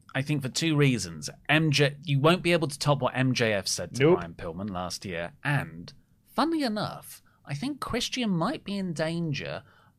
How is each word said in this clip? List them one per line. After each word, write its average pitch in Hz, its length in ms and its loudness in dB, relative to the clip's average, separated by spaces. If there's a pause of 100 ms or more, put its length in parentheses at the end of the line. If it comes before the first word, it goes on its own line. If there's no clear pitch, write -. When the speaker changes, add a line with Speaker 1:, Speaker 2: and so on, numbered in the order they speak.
(160)
Speaker 1:
I 135 80 0
think 147 180 -2
for 131 80 -4
two 160 260 0
reasons. 92 540 2 (180)
M 156 240 4
J, 143 320 4
you 143 160 2
won't 160 220 6
be 170 100 2
able 165 160 4
to 143 120 -8
top 143 220 2
what 156 140 0
M 131 180 2
J 113 200 2
F 95 140 -2
said - 280 -4
to 120 80 0
Speaker 2:
Nope. 160 160 8
Speaker 1:
Brian 85 140 -10
Pillman 92 380 -8
last 90 340 -6
year. 85 280 -6 (100)
And, 87 500 -4 (420)
funnily 311 280 2
enough, 208 580 -6 (240)
I - 80 -10
think 247 260 -6
Christian 240 520 -2
might 170 340 0
be 202 120 -6
in 185 160 -2
danger 156 680 -4 (380)